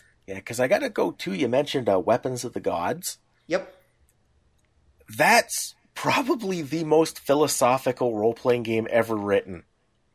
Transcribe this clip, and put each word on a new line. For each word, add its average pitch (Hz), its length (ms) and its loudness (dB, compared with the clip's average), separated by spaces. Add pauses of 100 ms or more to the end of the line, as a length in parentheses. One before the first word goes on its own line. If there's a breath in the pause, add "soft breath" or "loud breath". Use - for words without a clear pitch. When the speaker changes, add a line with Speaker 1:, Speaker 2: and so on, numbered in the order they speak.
(260 soft breath)
Speaker 1:
Yeah, 95 140 -12
'cause 117 200 -8
I 127 80 2
gotta 240 220 2
go - 220 -2
too. - 220 -8
You 156 140 0
mentioned, 131 420 0
uh, 95 100 4
Weapons 120 460 -2
of 117 80 -10
the 101 60 -8
Gods. 92 580 -6 (300)
Speaker 2:
Yep. 180 240 -4 (1400)
Speaker 1:
That's 202 600 2 (180)
probably 220 680 -2
the 156 220 -4
most 156 360 2
philosophical 131 960 2
role-playing 117 480 2
game 110 260 -2
ever 113 260 2
written. 98 480 -2 (520)